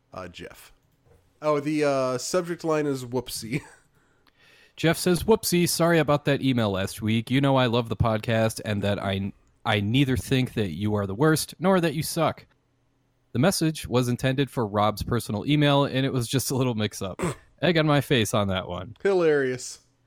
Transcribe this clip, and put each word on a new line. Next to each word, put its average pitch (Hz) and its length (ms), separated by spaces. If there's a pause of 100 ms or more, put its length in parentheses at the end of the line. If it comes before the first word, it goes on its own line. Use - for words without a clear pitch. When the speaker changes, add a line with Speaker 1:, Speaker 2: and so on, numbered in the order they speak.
(120)
Speaker 1:
uh, 92 160
Jeff. - 440 (680)
Oh, 151 200
the, 147 240
uh, 131 340
subject 175 460
line 156 220
is 135 180
whoopsie. 123 640
<laughs> - 1080
Speaker 2:
Jeff 160 200
says, - 280
"Whoopsie, 175 440
sorry 170 300
about 147 280
that 143 140
email 117 300
last 95 320
week. 110 280
You 131 100
know 139 160
I 127 100
love 117 220
the 110 80
podcast 110 680
and 101 180
that 101 200
I, 98 300 (320)
I 110 160
neither 127 360
think 127 380
that 104 160
you 104 240
are 101 120
the 95 100
worst 156 420
nor 185 220
that 165 140
you 156 100
suck. - 420 (840)
The 117 80
message 160 480
was 123 200
intended 131 420
for 120 160
Rob's 104 360
personal 110 440
email, 143 380
and 131 220
it 123 60
was 120 160
just - 240
a 135 40
little 123 200
mix-up. 98 440 (220)
<clears throat> - 200
Egg 165 140
on 156 100
my 143 140
face 123 340
on 104 140
that 92 200
one." 90 340
Speaker 1:
Hilarious. 151 800 (260)